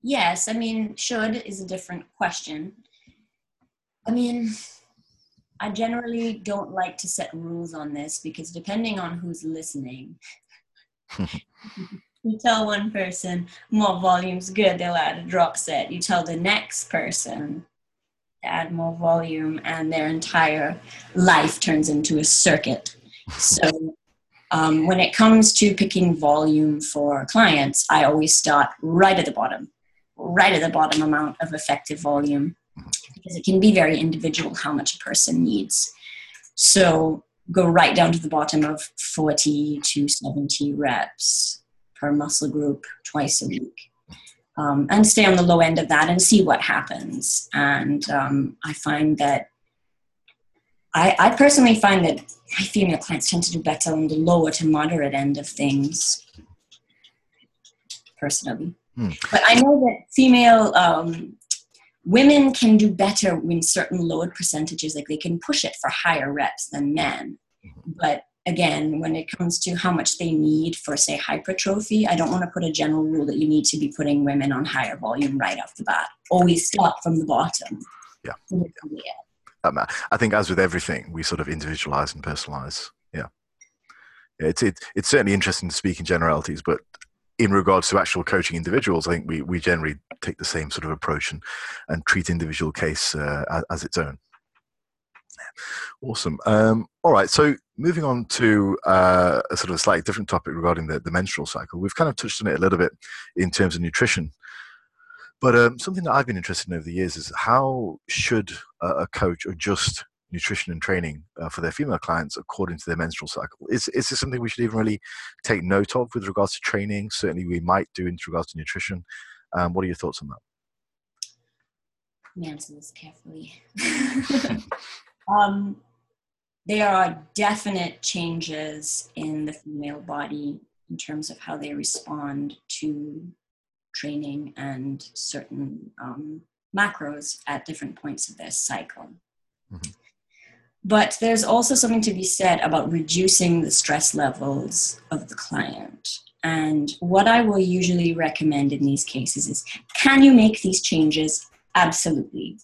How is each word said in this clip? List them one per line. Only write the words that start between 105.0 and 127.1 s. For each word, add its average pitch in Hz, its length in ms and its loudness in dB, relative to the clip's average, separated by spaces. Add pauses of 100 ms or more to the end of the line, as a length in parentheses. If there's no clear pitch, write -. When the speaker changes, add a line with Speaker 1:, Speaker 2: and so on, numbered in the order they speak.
Speaker 2:
but, 123 160 4
um, 120 240 6
something 190 240 -8
that 151 80 -2
I've 131 160 2
been 113 80 -4
interested 90 340 -6
in 87 60 -4
over 80 80 -6
the 85 100 -10
years 90 220 -2
is 78 220 -12
how 127 600 -2 (100)
should - 420 -2 (300)
a, 87 60 -4
a 85 200 -2
coach - 380 -4
adjust 92 580 -4 (280)
nutrition 90 400 -6
and 82 100 -10
training, 82 420 -4 (180)
uh, 80 80 -8
for - 120 -10
their 82 100 -4
female 135 260 -4
clients 76 400 -6
according 90 400 -8
to - 80 -16
their 85 100 -4
menstrual 80 320 -8
cycle? - 420 -12
Is, 113 200 -2
is - 200 -4
this 131 100 -6
something 131 200 -6
we 117 100 -6
should 120 140 -6
even 113 140 -2
really 107 220 -2 (440)
take 98 200 0
note 98 320 0
of 120 180 -2
with 98 140 -6
regards 98 260 -2
to - 60 -12
training? 101 520 -6
Certainly 90 360 -4
we 87 120 -4
might 90 360 0
do 92 100 -6
in 87 120 -6 (100)
regards 82 240 -6
to - 60 -14
nutrition. 87 480 -10 (520)
Um, 87 160 -2
what 95 100 -2
are 92 40 -2
your 90 80 -4
thoughts - 260 -8
on 71 60 -16
that? 67 100 -16 (2000)
Speaker 1:
Let 175 100 -12
me 156 60 -12
answer 147 220 -18
this 147 180 -20
carefully. - 720 -20 (160)
<laughs> 262 840 -2 (680)
Um, 202 440 2 (920)
there 208 240 2
are 185 320 2 (140)